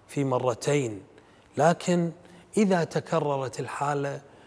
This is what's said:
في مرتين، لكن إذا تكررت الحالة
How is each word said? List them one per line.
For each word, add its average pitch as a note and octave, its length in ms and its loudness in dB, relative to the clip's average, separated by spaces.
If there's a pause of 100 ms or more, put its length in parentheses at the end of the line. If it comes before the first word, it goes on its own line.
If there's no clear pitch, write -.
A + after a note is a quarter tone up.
في C#3+ 160 -4
مرتين، B2 800 0 (540)
لكن E3+ 540 2 (460)
إذا F#3 260 4
تكررت C#3+ 760 -2
الحالة C#3 640 -4 (260)